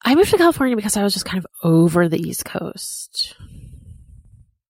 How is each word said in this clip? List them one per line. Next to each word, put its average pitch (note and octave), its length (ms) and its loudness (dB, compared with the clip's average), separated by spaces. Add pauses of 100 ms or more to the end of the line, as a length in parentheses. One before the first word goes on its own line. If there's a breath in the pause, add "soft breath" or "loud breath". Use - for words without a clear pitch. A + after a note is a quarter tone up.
I B3 100 4
moved G4 160 4
to G#4 60 4
California D4 380 2
because G#3+ 220 -2
I G3+ 60 0
was G3+ 100 0
just - 120 -6
kind - 120 -6
of F3 80 -6 (180)
over E3 460 4
the D#3+ 100 -2
East - 260 -8
Coast. - 880 -10 (1300 soft breath)